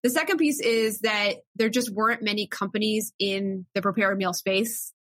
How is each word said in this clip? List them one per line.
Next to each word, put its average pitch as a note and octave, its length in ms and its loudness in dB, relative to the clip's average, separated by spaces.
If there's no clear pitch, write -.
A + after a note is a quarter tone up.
The B3 80 4
second D#4+ 260 0
piece D4+ 220 2
is A3+ 400 2
that G#3 380 0
there A3+ 140 2
just A#3+ 200 0
weren't A3 320 0
many G#3 240 0
companies G#3+ 720 -2
in G3 560 -2
the G3+ 80 -2
prepared G3 380 0
meal F#3 140 0
space G3 600 -2